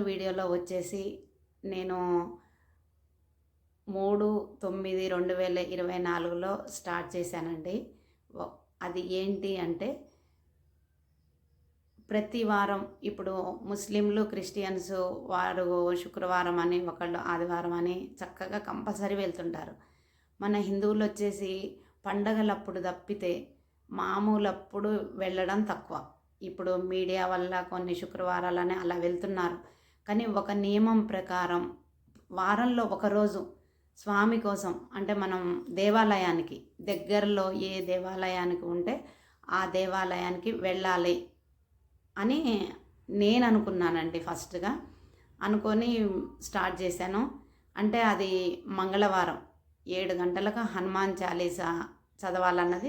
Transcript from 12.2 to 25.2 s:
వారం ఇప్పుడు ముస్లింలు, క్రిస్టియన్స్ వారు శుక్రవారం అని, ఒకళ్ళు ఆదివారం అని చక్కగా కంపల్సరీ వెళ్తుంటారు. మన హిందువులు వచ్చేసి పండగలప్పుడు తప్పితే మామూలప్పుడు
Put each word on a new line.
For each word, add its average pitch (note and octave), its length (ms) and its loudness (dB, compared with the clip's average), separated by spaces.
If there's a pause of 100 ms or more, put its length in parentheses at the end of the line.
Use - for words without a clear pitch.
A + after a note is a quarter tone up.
వారం G3+ 320 2 (260)
ఇప్పుడు F#3+ 240 -6 (380)
ముస్లింలు, G#3 600 2
క్రిస్టియన్స్ F#3+ 640 -4 (400)
వారు F#3 340 2 (360)
శుక్రవారం F3+ 600 0
అని, F3 160 4 (120)
ఒకళ్ళు E3+ 280 -4 (140)
ఆదివారం F3 460 -2
అని F3 180 0 (240)
చక్కగా F#3+ 380 -8 (100)
కంపల్సరీ G3+ 540 -4
వెళ్తుంటారు. E3+ 520 -6 (640)
మన G#3 140 2 (140)
హిందువులు G#3 360 2
వచ్చేసి G3+ 460 -2 (560)
పండగలప్పుడు G3+ 840 0
తప్పితే F3+ 440 -4 (560)
మామూలప్పుడు G3+ 1040 0 (300)